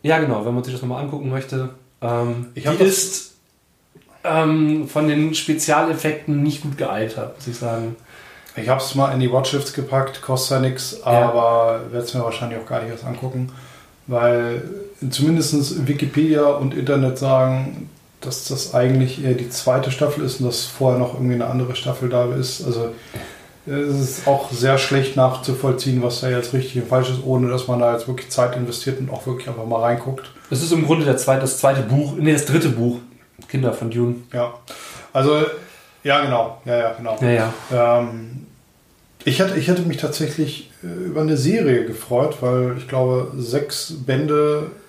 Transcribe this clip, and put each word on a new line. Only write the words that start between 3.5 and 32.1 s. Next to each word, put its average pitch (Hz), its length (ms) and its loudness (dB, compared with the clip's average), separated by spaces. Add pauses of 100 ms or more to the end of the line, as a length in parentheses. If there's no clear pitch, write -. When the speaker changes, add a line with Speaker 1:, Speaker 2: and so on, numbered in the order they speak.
Speaker 1:
ähm, 156 640 2
von 151 200 0
den 151 260 2
Spezialeffekten 151 1080 0
nicht 151 180 0
gut 139 160 -8
geeilt 110 400 -4
hat, - 200 -8
muss - 100 -12
ich 120 100 -8
sagen. 113 380 -4 (600)
Speaker 2:
Ich 110 140 -6
hab's 131 260 0
mal 135 180 2
in 127 60 0
die 123 120 2
Watchlist 135 420 0
gepackt, 135 480 -2
kostet 131 360 0
ja - 20 2
nix, 127 460 -2
Speaker 1:
Ja. 117 240 4
Speaker 2:
aber 117 520 2 (100)
werd's 120 220 -6
mir 123 100 -2
wahrscheinlich 117 360 -6
auch 113 60 -12
gar 120 160 -4
nicht 113 100 -8
erst 113 140 -12
angucken, 127 460 -6 (560)
weil 120 560 0 (460)
zumindestens 147 800 2
Wikipedia 147 560 2
und 139 300 2
Internet 135 440 2
sagen, 131 720 2 (300)
dass - 300 -8
das - 260 -6
eigentlich 131 480 2
eher 127 100 2
die 120 160 -2
zweite 131 400 0
Staffel 147 340 0
ist 131 180 -4
und 123 60 2
dass - 180 -4
vorher 127 340 2
noch 123 140 0
irgendwie 123 220 0
eine 120 120 0
andere 127 280 -2
Staffel 131 340 -4
da 123 160 2 (100)
ist. - 300 -4
Also, 117 240 -2 (760)
es 143 340 -2
ist 131 280 -2
auch - 240 2
sehr 131 260 2
schlecht 135 380 2
nachzuvollziehen, 127 880 2
was 120 180 -2
da 127 80 -2
jetzt 123 240 -2
richtig 127 280 -2
und 117 80 -6
falsch 127 200 4
ist, 127 140 -2
ohne 127 260 2
dass 127 180 -2
man 123 120 0
da 120 140 4
jetzt 117 140 -4
wirklich - 220 -8
Zeit 123 260 2
investiert 127 440 -4
und 131 120 -4
auch - 140 -10
wirklich 127 220 -6
einfach 113 180 -8
mal 117 160 0
reinguckt. 123 480 -2 (200)
Speaker 1:
Es 131 120 0
ist 165 100 0
im 160 140 4
Grunde 156 200 4
der 135 120 4
zweite, 135 240 2
das - 180 -2
zweite 135 220 4
Buch, 139 360 2